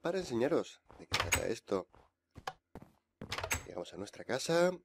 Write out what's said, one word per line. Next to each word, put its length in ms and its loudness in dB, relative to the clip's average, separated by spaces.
para 180 -2
enseñaros 640 0
de 80 -18
qué 100 -2
trata 300 0
esto. 420 -2
Llegamos 300 -8
a 20 -8
nuestra 260 -10
casa 460 4